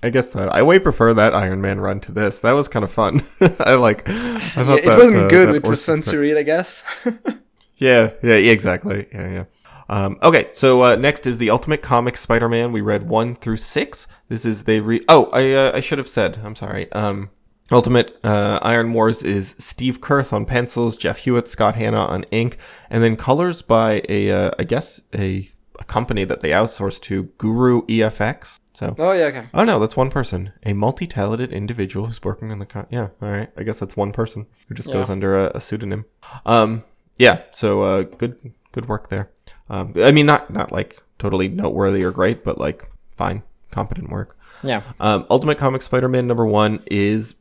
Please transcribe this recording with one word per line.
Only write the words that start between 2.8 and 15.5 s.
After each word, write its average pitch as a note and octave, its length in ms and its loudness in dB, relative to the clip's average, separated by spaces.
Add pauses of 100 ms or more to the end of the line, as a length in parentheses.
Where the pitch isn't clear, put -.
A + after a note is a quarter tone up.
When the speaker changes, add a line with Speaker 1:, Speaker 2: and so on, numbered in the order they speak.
Speaker 1:
fun. A2+ 320 0 (120)
<laughs> - 80 -4 (200)
I B2+ 140 4
like, A#2 340 2
I A#3 300 -6 (120)
thought B2+ 160 -2
Speaker 2:
Yeah, - 80 6
it D3 120 4
Speaker 1:
that, A2+ 120 8
Speaker 2:
wasn't A#3+ 200 10
Speaker 1:
uh, G2 100 2
Speaker 2:
good, F3+ 220 8
Speaker 1:
that - 60 4
Speaker 2:
it D3 60 -2
was A2 180 0
Speaker 1:
Orson E3 140 -2
Speaker 2:
fun D#3 80 -4
to - 60 -6
Speaker 1:
Scott D3+ 120 -2
Speaker 2:
read, D3 180 2
I D3 40 0
guess. D#3+ 420 -4 (200)
<laughs> - 0 - (720)
Speaker 1:
Yeah, A#2+ 340 4 (120)
yeah, A#2 140 6
yeah, G#2+ 160 6
exactly. G2 600 -2
Yeah, F#2 200 -10
yeah. F2+ 120 -10 (440)
Um, G2 340 -2
okay, E3 300 4
so, B2+ 300 4
uh, B2 140 6
next C#3+ 300 -2
is A#2+ 120 -4
the A#2 120 0
Ultimate D3 320 0
Comics A#2+ 400 -2
Spider-Man. A#2 500 0
We A2 80 -4
read G#2 280 -4
one A#2 260 -2
through A2+ 240 -6
six. - 480 -8 (220)
This A2+ 180 -8
is, G#2+ 180 -4
they A2 160 2
re-, A2 280 -2
oh, D3+ 240 6
I, C3+ 200 2